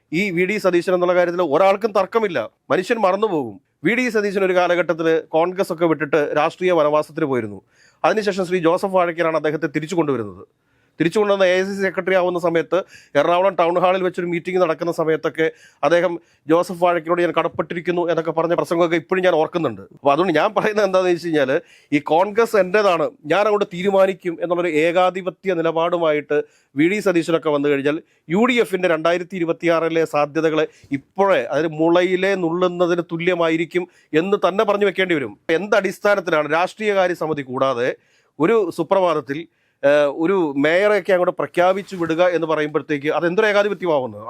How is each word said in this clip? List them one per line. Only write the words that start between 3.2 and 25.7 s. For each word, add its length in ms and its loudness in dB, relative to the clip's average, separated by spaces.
വി 100 2
ഡി 140 -2
സതീശൻ 360 -2
ഒരു 100 0
കാലഘട്ടത്തിൽ 680 0
കോൺഗ്രസ് 520 -2
ഒക്കെ 140 0
വിട്ടിട്ട് 500 0
രാഷ്ട്രീയ 360 0
വനവാസത്തിന് 520 0
പോയിരുന്നു. 380 -4
അതിനുശേഷം 420 0
ശ്രീ 120 -2
ജോസഫ് 380 0
വാഴക്കനാണ് 400 0
അദ്ദേഹത്തെ 300 -2
തിരിച്ചു 300 -4
കൊണ്ടുവരുന്നത്. 500 -2
തിരിച്ചു 200 0
കൊണ്ടുവന്ന 300 2
എ 80 2
ഐ 80 2
സി 100 -8
സി 100 -4
സെക്രട്ടറി 340 -2
ആവുന്ന 260 0
സമയത്ത് 320 0
എറണാകുളം 420 2
ടൗൺ 220 2
ഹാളിൽ 240 2
വെച്ചൊരു 260 -4
മീറ്റിംഗ് 300 -2
നടക്കുന്ന 360 -2
സമയത്തൊക്കെ 480 -2
അദ്ദേഹം 260 2
ജോസഫ് 340 0
വാഴക്കിനോട് 400 0
"ഞാൻ 140 0
കടപ്പെട്ടിരിക്കുന്നു" 720 -4
എന്നൊക്കെ 280 -2
പറഞ്ഞ 220 0
പ്രസംഗമൊക്കെ 420 0
ഇപ്പോഴും 240 -2
ഞാൻ 140 4
ഓർക്കുന്നുണ്ട്. 420 -4
അപ്പൊ 160 2
അതുകൊണ്ട് 260 0
ഞാൻ 160 2
പറയുന്നത് 320 0
എന്താണെന്ന് 260 2
വെച്ച് 140 -6
കഴിഞ്ഞാൽ 220 0
ഈ 40 2
കോൺഗ്രസ് 500 0
എൻ്റേതാണ്, 440 2
ഞാൻ 180 2
അങ്ങോട്ട് 240 0
തീരുമാനിക്കും 680 0
എന്നുള്ളൊരു 300 -2
ഏകാധിപത്യ 760 0
നിലപാടുമായിട്ട് 800 0